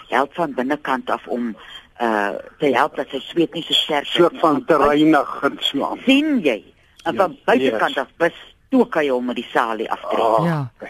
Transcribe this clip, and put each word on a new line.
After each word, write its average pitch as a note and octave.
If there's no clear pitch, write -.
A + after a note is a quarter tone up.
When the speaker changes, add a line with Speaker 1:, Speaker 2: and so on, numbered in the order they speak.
Speaker 1:
help C3
van E3
binnekant B2+
af A2+
om, A#2+
eh, G#2+
te D3
help C#3
dat C#3
sy C#3
sweet D#3+
nie E3
so -
sterk C#3+
is -
Speaker 2:
Soort E3+
Speaker 1:
nie. -
Speaker 2:
van D#3
Speaker 1:
Van B2+
buite D3
Speaker 2:
te D3
reinig D3+
en C3+
so C3
aan. G2
Speaker 1:
sien C#4
jy? A#2
En E3
Speaker 2:
Ja, G#3
Speaker 1:
van E3
buitekant C#3+
Speaker 2:
yes. -
Speaker 1:
af B2+
bestook -
hy D3+
hom B2
met B2
die A#2+
salie A2+
aftrek. -
Speaker 2:
Ah. A2+
Speaker 3:
Ja. D3+